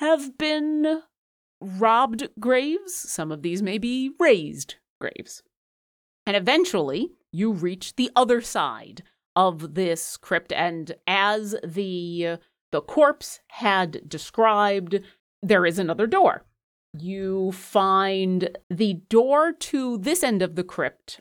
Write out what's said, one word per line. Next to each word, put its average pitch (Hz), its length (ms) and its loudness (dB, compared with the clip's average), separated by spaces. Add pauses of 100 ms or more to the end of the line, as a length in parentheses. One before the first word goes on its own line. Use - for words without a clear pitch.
have 294 360 0
been 302 680 0 (580)
robbed 226 680 0 (120)
graves. 294 540 0
Some - 360 -8
of 151 120 -8
these 175 200 -2
may 196 160 -2
be 254 400 -2
raised 156 560 2 (260)
graves. - 440 -12 (840)
And 202 100 0
eventually, 208 760 0 (180)
you 214 220 0
reach 180 420 -6
the 247 220 -2
other 247 240 4
side 113 640 -6 (320)
of 165 380 2
this 170 420 -2
crypt, - 360 -4
and 165 400 -4 (140)
as 202 560 0
the, 170 760 -6 (340)
the 151 80 0
corpse - 580 2 (100)
had 185 600 -2
described, 202 880 2 (420)
there 190 240 4
is 170 140 0
another 190 300 0
door. 330 360 4 (540)
You 190 540 -4
find 190 1000 2 (180)
the 190 260 0 (140)
door 277 440 4
to 262 460 -4
this 302 260 0
end 214 180 2
of 175 140 -2
the 180 80 -2
crypt, - 560 -8